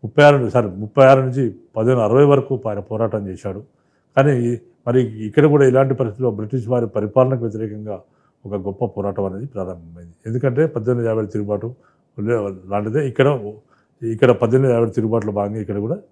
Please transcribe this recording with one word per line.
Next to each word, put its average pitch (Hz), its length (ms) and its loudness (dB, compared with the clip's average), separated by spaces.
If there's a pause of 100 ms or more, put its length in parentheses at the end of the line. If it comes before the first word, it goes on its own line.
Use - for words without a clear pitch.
ముప్పై 135 200 6
ఆరు, 139 260 6
సారీ, 113 180 2
ముప్పై 101 380 2
ఆరు 135 140 8
నుంచి 131 240 -2 (320)
పద్దెనిమిది 113 160 0
వందల 123 120 2
అరవై 120 200 4
వరకు 139 460 2
ఆయన 101 100 -6
పోరాటం 107 480 -6
చేశాడు. 95 360 -12 (540)
కానీ 123 420 2 (280)
మరి 127 140 2 (260)
ఇక్కడ 143 180 2
కూడా 143 200 4
ఇలాంటి 131 280 2
పరిస్థితుల్లో 120 380 -4
బ్రిటిష్ 107 360 -6
వారి 120 200 -2
పరిపాలనకు 117 540 0
వ్యతిరేకంగా 107 600 -10 (440)
ఒక 98 80 -10
గొప్ప 98 320 -6
పోరాటం 98 400 -6
అనేది 98 200 -8
ప్రారంభమైంది. 87 680 -14 (140)
ఎందుకంటే 127 400 -2
పద్దెనిమిది 120 400 -2
యాభై 110 180 -2
తిరుగుబాటు 104 500 -6 (960)
లాంటిదే 110 360 -4
ఇక్కడ, 127 200 0 (760)
ఇక్కడ 113 280 2
పద్దెనిమిది 123 420 2
యాభై 117 160 0
తిరుగుబాటులో 110 440 -2
భాగంగా 104 260 -4
ఇక్కడ 101 180 -6
కూడా 110 180 -4 (160)